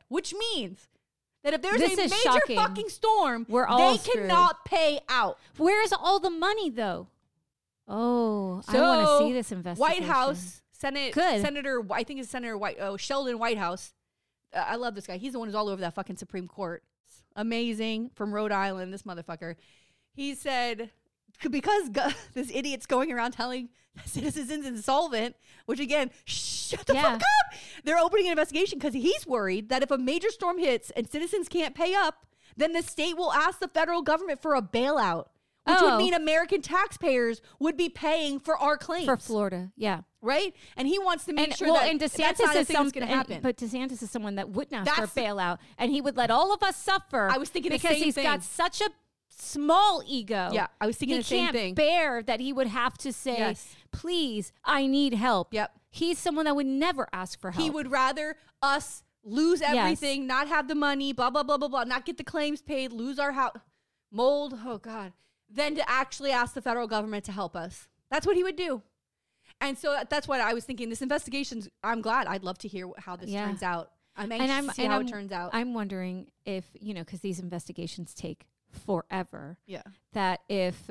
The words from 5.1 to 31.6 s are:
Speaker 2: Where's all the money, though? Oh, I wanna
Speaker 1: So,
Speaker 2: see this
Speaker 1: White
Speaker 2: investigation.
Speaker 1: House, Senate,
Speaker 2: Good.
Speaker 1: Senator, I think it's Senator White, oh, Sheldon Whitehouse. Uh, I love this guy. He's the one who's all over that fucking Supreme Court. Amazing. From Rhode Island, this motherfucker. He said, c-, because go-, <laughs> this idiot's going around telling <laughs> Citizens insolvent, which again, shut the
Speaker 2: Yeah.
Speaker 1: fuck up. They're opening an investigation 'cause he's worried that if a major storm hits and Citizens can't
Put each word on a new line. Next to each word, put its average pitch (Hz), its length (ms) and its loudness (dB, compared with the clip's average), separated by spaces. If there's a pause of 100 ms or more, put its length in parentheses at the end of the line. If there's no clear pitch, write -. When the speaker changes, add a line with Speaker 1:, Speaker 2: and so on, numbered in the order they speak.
Speaker 2:
Where's 403 360 4
all 370 260 4
the 359 100 2
money, 359 400 0
though? 196 380 -4 (800)
Oh, 208 800 0
I 254 140 4
wanna 320 240 6
Speaker 1:
So, 294 140 6
Speaker 2:
see 294 140 4
this 247 180 -2
Speaker 1:
White 190 60 -6
Speaker 2:
investigation. 247 460 0
Speaker 1:
House, 269 580 0 (100)
Senate, 277 420 -4
Speaker 2:
Good. 302 280 2
Speaker 1:
Senator, 269 500 -2
I 233 120 -2
think 269 160 -10
it's 240 100 -10
Senator 240 280 -6
White, 196 220 -4
oh, 196 180 -6
Sheldon 269 420 -4
Whitehouse. 208 540 -2 (600)
Uh, 175 120 -2
I 220 120 -2
love 240 180 -4
this 196 100 -12
guy. 185 120 -10
He's 247 160 -8
the 254 60 -6
one 226 80 -6
who's 208 80 -6
all 214 140 0
over 196 120 -4
that 170 120 -4
fucking 190 220 -8
Supreme 180 320 -10
Court. 175 340 -8 (540)
Amazing. 226 800 -2
From 208 180 -4
Rhode 208 180 -2
Island, 190 420 -2
this 196 100 -14
motherfucker. 170 520 -10 (580)
He 277 200 -6
said, 240 560 -4 (520)
c-, 311 80 -2
because 330 400 0
go-, 240 200 0 (120)
<laughs> - 120 -20
this 254 200 -6
idiot's 277 320 -4
going 277 260 2
around 240 220 -2
telling 247 360 -6 (180)
<laughs> - 180 -20
Citizens 285 600 -6
insolvent, 247 720 -2 (320)
which 240 120 -2
again, 277 300 0 (160)
shut - 600 -6
the 539 80 6
Speaker 2:
Yeah. 277 80 2
Speaker 1:
fuck 240 180 4
up. 784 380 4 (240)
They're 320 160 4
opening 359 280 4
an 339 40 2
investigation 311 480 0
'cause 277 140 -2
he's 349 340 0
worried 214 420 0
that 254 140 2
if 277 80 0
a 269 60 2
major 320 340 0
storm 359 260 -2
hits 277 340 0
and - 180 -4
Citizens 339 400 -2
can't 311 260 -2